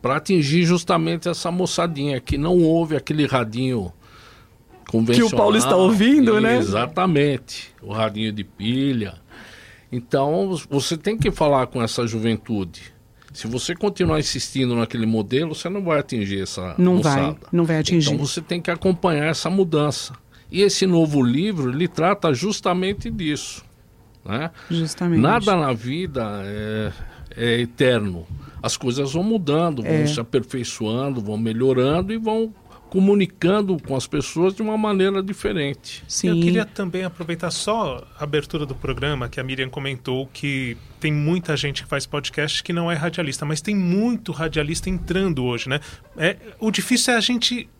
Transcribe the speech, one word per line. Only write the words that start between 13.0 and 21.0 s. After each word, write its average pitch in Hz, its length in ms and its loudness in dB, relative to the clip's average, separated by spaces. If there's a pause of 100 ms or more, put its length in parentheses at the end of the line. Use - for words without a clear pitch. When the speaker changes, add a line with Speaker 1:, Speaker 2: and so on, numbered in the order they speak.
Speaker 1:
Se - 140 -12
você 123 280 -4
continuar 170 460 0
insistindo 127 560 -2
naquele 117 300 0
modelo, 123 480 0
você 170 140 -8
não 196 140 -4
vai 160 160 2
atingir 101 440 -2
essa 92 360 -8
Speaker 2:
Não 180 220 6
vai, 143 200 2
Speaker 1:
moçada. 147 320 -4
Speaker 2:
não 170 120 4
vai 160 140 0
atingir. 151 360 2
Speaker 1:
Então, 147 120 -2
você 170 140 -6
tem 175 200 -6
que 175 100 -6
acompanhar 170 560 0
essa 165 240 -2
mudança. 156 640 0 (360)
E 180 120 2
esse 196 240 4
novo 160 360 4